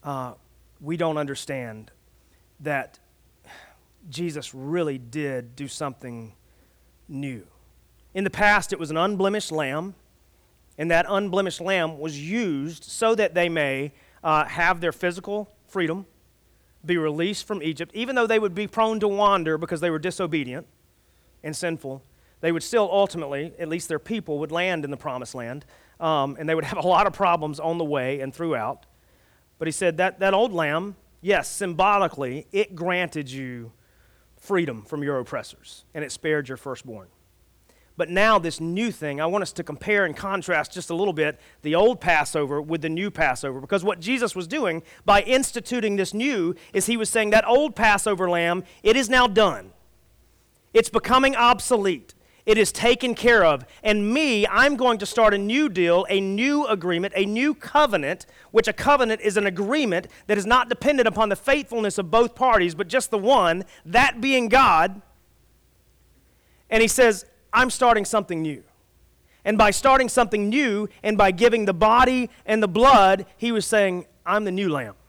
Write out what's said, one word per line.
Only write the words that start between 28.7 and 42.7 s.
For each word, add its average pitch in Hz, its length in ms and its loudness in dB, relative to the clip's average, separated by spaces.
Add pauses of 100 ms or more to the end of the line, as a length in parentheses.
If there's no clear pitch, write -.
But 160 100 -6
he 160 40 -4
said 165 260 -2
that, 180 220 -2
that 190 160 2
old 220 180 0
lamb, 170 440 -4 (220)
yes, 180 300 -2
symbolically, 175 1000 -2
it 196 240 -4
granted 165 560 -6
you 123 400 -12 (680)
freedom 143 440 -4
from 147 180 -8
your 143 160 -2
oppressors, - 680 -10 (120)
and 151 80 -8
it 131 80 -12
spared 151 360 -4
your 127 100 -10
firstborn. 117 500 -14 (880)
But 151 160 -6
now 208 260 2
this 165 240 -4
new 185 300 -4
thing, 143 280 -8
I 156 60 -2
want 196 160 -2
us 170 120 -8
to 170 100 -10
compare 196 420 -2
and 151 100 -6
contrast 180 560 -4
just 175 200 -12
a - 20 -6
little 185 200 -2
bit 151 260 -4 (240)
the 151 100 -2
old 208 260 4
Passover 147 640 -2
with 151 220 -6